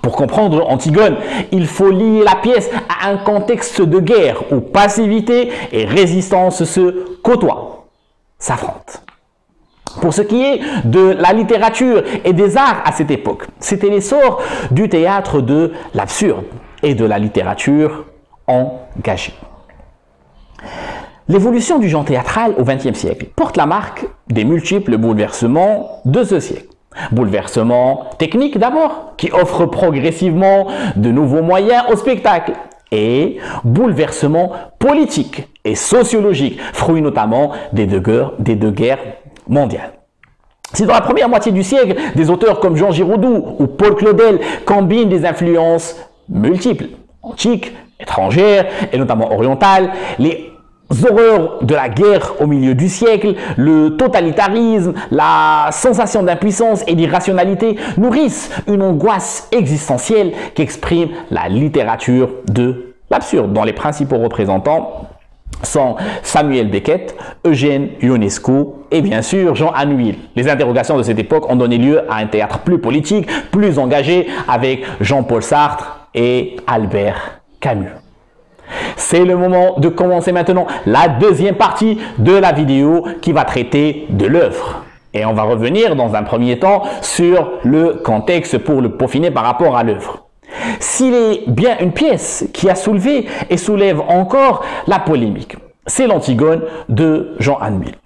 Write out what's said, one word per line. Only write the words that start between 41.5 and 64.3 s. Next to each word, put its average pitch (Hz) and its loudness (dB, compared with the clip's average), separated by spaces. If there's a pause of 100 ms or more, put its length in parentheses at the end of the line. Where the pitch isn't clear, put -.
du 185 0
siècle, 240 2 (180)
des 160 2
auteurs 180 2
comme 175 2
Jean 190 2
Giraudoux 190 0
ou 139 2
Paul 208 2
Claudel 208 4 (240)
combinent 202 2
des 175 2
influences 165 0 (320)
multiples, 131 0 (360)
antiques, - -2 (300)
étrangères 180 2 (260)
et 127 -2
notamment 117 0
orientales, 180 2 (280)
les 165 -2 (600)
horreurs 214 4
de 123 0
la 135 2
guerre 180 2
au 147 2
milieu 131 2
du 170 2
siècle, 214 2 (200)
le 156 4
totalitarisme, 202 2 (160)
la 156 2
sensation 220 0
d'impuissance 196 0
et 170 0
d'irrationalité 185 0 (180)
nourrissent 247 0 (160)
une 202 2
angoisse 185 0
existentielle 165 0 (200)
qu'exprime 170 -2 (220)
la 85 -4
littérature 123 0 (200)
de 123 -2 (160)
l'absurde, 107 -2
dont 110 0
les 110 0
principaux 139 -4
représentants 113 -2 (560)